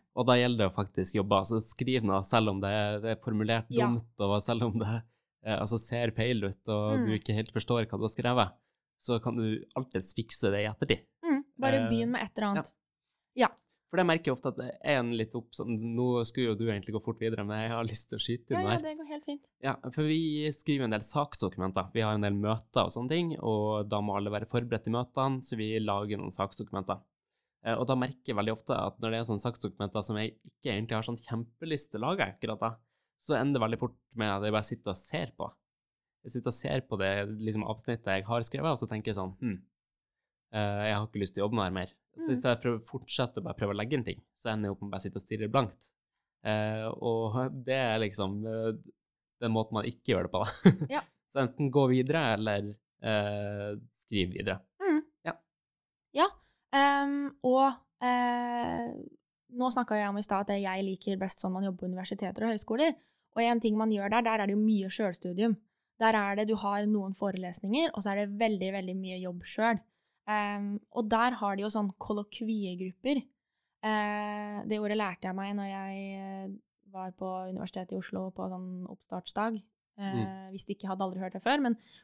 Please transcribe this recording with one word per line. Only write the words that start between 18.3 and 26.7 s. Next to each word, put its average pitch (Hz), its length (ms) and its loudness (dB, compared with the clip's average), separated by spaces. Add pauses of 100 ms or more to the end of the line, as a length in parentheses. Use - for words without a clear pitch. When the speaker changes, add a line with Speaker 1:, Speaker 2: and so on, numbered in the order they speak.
Speaker 1:
inn 359 120 2
Speaker 2:
Ja, 104 80 2
ja, 117 60 4
Speaker 1:
der. - 40 0
Speaker 2:
det 311 160 -6
går 311 100 -12
helt 294 180 -10
fint. 285 160 -6 (200)
Speaker 1:
Ja, 135 140 0
for 131 280 -4
vi 151 480 0
skriver 143 340 0
en 113 40 0
del 107 120 0
saksdokumenter. 95 920 -2
Vi 113 80 2
har 107 140 2
en 104 60 2
del 101 120 2
møter 107 500 2
og - 80 0
sånne 123 180 -4
ting, 165 300 0
og 107 480 0
da 104 140 0
må 104 160 -2
alle 104 140 -2
være 104 180 -4
forberedt 117 380 -2
i - 40 0
møtene, 131 520 0
så - 120 -6
vi 110 240 -2
lager 104 380 0
noen 98 160 -6
saksdokumenter. 98 680 -4 (680)